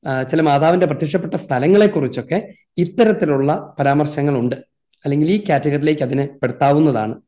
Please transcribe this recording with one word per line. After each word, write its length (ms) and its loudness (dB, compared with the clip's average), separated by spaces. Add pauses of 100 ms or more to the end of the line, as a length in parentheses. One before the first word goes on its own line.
ആ, 160 -4
ചില 180 -2
മാതാവിന്റെ 460 4
പ്രത്യക്ഷപ്പെട്ട 480 -4
സ്ഥലങ്ങളെ 520 2
കുറിച്ചൊക്കെ 680 -4 (220)
ഇത്തരത്തിലുള്ള 1000 0
പരാമർശങ്ങളുണ്ട്. 760 0 (480)
അല്ലെങ്കിൽ 260 0
ഈ 180 0
കാറ്റഗറിയിലേക്ക് 540 0
അതിനെ 260 -2 (140)
പെടുത്താവുന്നതാണ്. 720 0 (140)